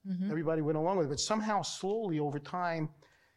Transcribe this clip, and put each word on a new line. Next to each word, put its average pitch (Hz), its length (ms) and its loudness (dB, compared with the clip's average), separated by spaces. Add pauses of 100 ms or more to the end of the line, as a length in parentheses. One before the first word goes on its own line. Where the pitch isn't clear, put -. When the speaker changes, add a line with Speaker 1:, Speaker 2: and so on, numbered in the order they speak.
Speaker 1:
Mm-hmm. 190 240 -2
Speaker 2:
everybody 160 320 2
went 151 160 2
along 175 200 2
with 156 100 4
it. 135 40 0
But 147 100 -2
somehow, 214 400 0
slowly 196 580 -2
over 147 200 -2
time, 165 500 -2 (480)